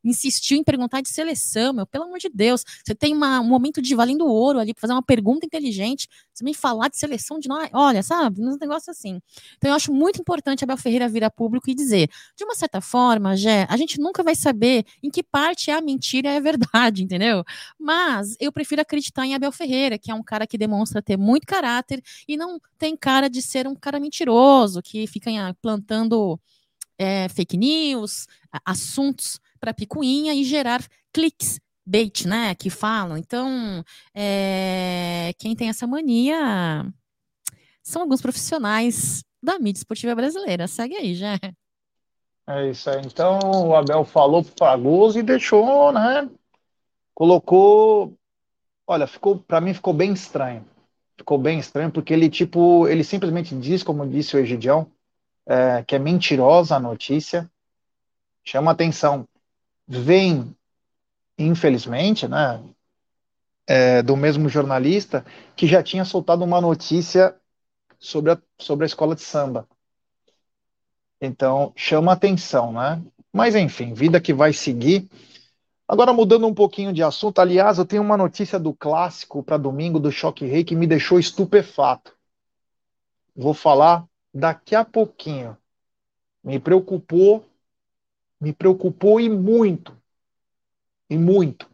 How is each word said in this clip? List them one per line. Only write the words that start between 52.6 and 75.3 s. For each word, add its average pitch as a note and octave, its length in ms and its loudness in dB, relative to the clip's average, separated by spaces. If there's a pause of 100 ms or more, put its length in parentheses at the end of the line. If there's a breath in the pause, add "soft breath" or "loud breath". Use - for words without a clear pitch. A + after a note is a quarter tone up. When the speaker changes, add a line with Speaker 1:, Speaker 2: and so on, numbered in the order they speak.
Speaker 2:
ele D#3+ 160 2
simplesmente E3+ 540 -4
diz, D3+ 260 -4
como D3 260 -6
disse C#3+ 280 -4
o - 20 4
Egidião, B2+ 480 0 (580)
é, B2+ 380 2
que C#3 140 -4
é - 20 0
mentirosa D#3 800 4
a C3 40 0
notícia. D3 720 -6 (920)
Chama D3 260 0
atenção. D3+ 580 0 (580)
Vem, D3 720 2 (840)
infelizmente, D#3 880 0
né, B2 360 -2 (1040)
é, B2+ 360 4
do C3+ 140 2
mesmo D3 320 0
jornalista C#3 760 -2 (300 soft breath)
que - 120 0
já E3 160 6
tinha F#3 220 -6
soltado F3 400 0
uma F3 160 2
notícia F3 760 2 (640)
sobre D#3 320 -2
a, E3+ 60 2 (200)
sobre D3+ 260 -4
a - 20 -2
escola D#3 280 -2
de D#3 80 -12
samba. C3 460 -6 (1600)
Então, C3+ 520 -2
chama E3 340 0
atenção, F3+ 640 0
né? C#3 280 -4 (320)
Mas, A3 220 2
enfim, B2+ 400 0
vida E3 260 4
que E3 140 0
vai D3 180 4
seguir. D3+ 560 0 (800 soft breath)